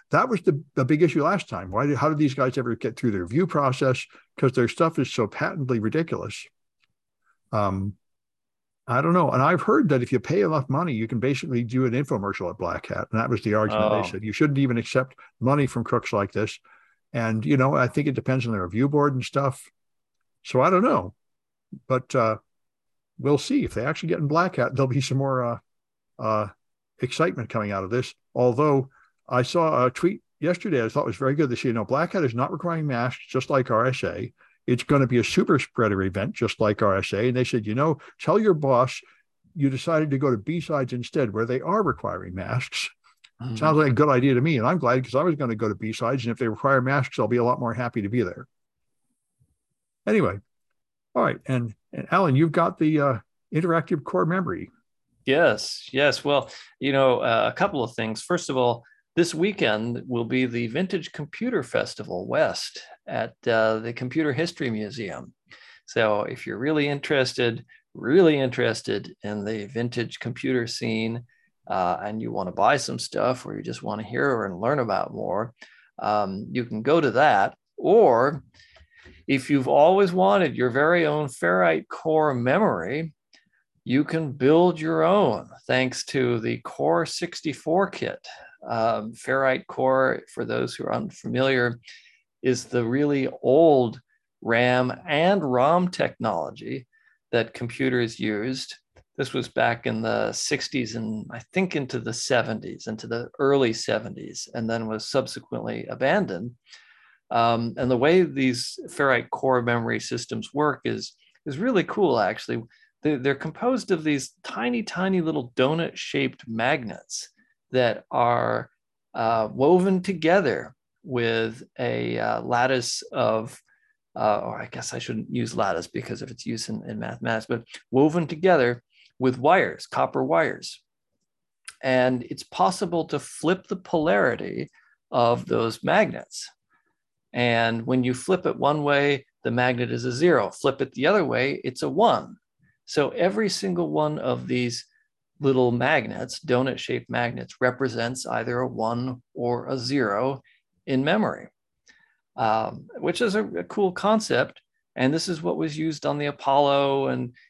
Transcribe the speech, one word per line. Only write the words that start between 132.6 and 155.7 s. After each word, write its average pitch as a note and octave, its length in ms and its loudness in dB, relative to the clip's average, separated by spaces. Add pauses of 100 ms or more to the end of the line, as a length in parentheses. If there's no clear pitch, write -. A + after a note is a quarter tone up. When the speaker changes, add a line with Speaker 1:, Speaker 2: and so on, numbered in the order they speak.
Speaker 2:
to D3+ 140 -4
flip - 480 -4
the G3 100 -6
polarity B2+ 920 0 (420)
of A#2 360 2
those A2+ 360 -2
magnets. - 640 -2 (840)
And A#2 520 2
when B2+ 180 2
you B2 100 2
flip F3+ 320 -2
it - 120 -2
one D3 260 0
way, C#3+ 420 2 (180)
the A#2+ 80 -2
magnet B2 400 0
is A#2+ 140 -4
a B2+ 60 -2
zero. B2+ 380 4
Flip - 320 -2
it B2+ 120 -6
the C3+ 140 0
other F#3+ 180 4
way, B2+ 380 -2
it's C3+ 200 -6
a D3 60 -2
one. C#3+ 480 2 (480)
So C#3+ 240 0
every G3+ 400 0
single F3 400 -2
one D3+ 300 0
of B2 280 -4
these B2 380 -4 (560)
little B2+ 300 4
magnets, B2 680 -2
donut-shaped B2 680 -2
magnets, A#2+ 500 -4
represents B2 640 -2
either A#2+ 340 -4
a B2+ 80 -2
one A#2+ 540 -4 (120)
or A#2+ 340 -4
a C3+ 100 -4
zero B2+ 640 -2 (440)
in C3+ 180 0
memory, D#3+ 460 -2 (880)
um, A2 500 -2 (120)
which F3 200 -2
is G#3 160 0
a, G#3+ 80 0
a F3+ 220 -6
cool G3 260 0
concept. G3 720 0 (340)
And C3 180 2
this D#3+ 140 -2
is D#3+ 140 -6
what F3 160 -2
was D#3 200 -4